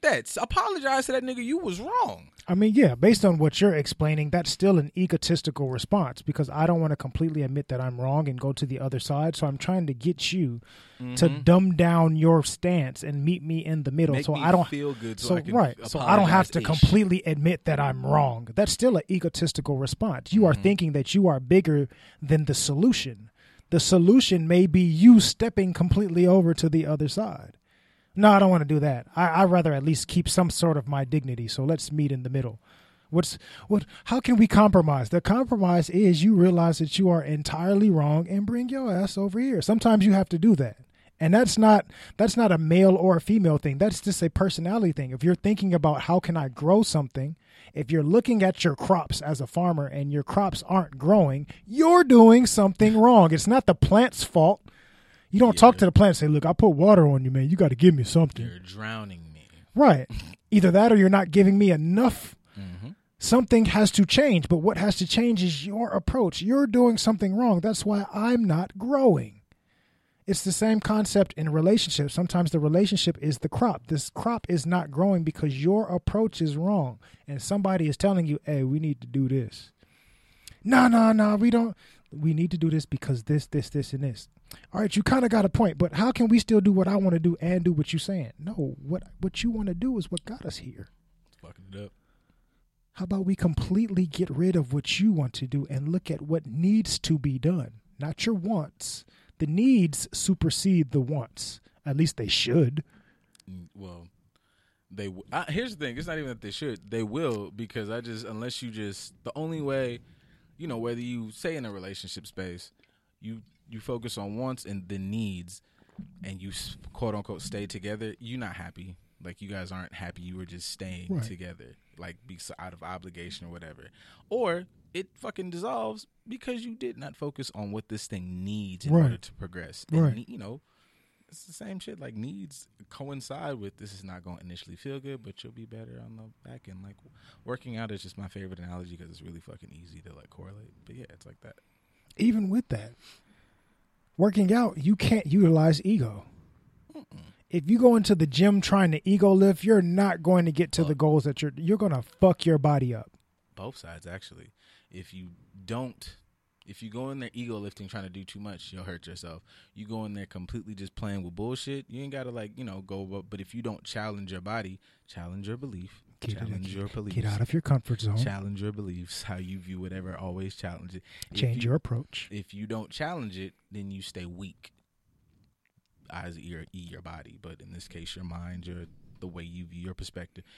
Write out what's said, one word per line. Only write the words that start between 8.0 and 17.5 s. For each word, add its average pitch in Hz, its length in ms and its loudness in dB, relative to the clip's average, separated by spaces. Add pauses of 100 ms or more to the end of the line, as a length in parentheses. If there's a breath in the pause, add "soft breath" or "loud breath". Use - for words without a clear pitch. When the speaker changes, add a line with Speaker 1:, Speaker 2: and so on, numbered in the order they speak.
Speaker 2:
wrong 139 260 0
and 127 120 -6
go 139 140 -2
to 147 120 -6
the 131 140 -6
other 135 200 -4
side. 151 360 -2
So - 100 -4
I'm 139 120 -2
trying 180 300 -2
to 139 60 -4
get 143 400 -4
you 131 280 -2 (360 soft breath)
to 127 60 -16
Speaker 1:
Mm-hmm. 127 380 0
Speaker 2:
dumb 180 340 6
down 165 400 4
your 160 280 6
stance 160 600 -4
and 143 200 -6
meet 170 200 -2
me 160 200 -6
in 160 200 -4
the 135 80 -6
middle. 160 240 2
Speaker 1:
Make - 100 -2
Speaker 2:
So 156 80 -2
Speaker 1:
me 147 80 -4
Speaker 2:
I 160 100 2
don't 180 160 4
Speaker 1:
feel 143 280 -6
good 110 240 -10
so 110 80 -8
Speaker 2:
so, 151 80 0
Speaker 1:
I 170 60 -2
can 170 120 -8
Speaker 2:
right. 175 240 2 (100)
So 147 120 -6
I 151 160 2
don't 196 140 6
have 180 220 4
to 170 80 -2
Speaker 1:
apologize-ish. 156 200 -2 (100)
Speaker 2:
completely 190 380 4
admit 156 380 0